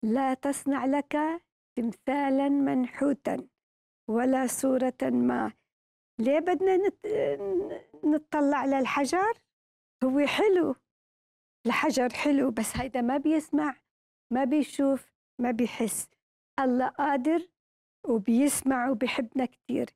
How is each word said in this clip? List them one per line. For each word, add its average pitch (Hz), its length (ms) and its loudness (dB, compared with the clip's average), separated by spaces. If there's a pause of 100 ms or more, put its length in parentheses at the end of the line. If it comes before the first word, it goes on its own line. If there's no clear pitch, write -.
"لا 262 300 0
تصنع 277 520 -2
لك 294 560 -2 (360)
تمثالا 269 720 0
منحوتا 269 960 0 (640)
ولا 254 380 2
صورة 254 560 0
ما." 247 480 0 (680)
ليه 269 200 2
بدنا 370 380 2
نت-، 392 300 -2 (960)
نتطلع 294 600 0
للحجر؟ 277 680 0 (680)
هو 269 220 2
حلو، 359 500 2 (920)
الحجر 247 440 0
حلو، 269 420 0
بس 220 260 -6
هيدا 247 240 -4
ما 247 160 0
بيسمع، 302 580 0 (580)
ما 262 100 2
بيشوف، 277 680 0 (280)
ما 247 100 0
بيحس. 226 580 -4 (500)
الله 254 280 2
قادر 294 600 0 (600)
وبيسمع 247 840 2
وبيحبنا 254 560 -2
كتير. 240 500 -6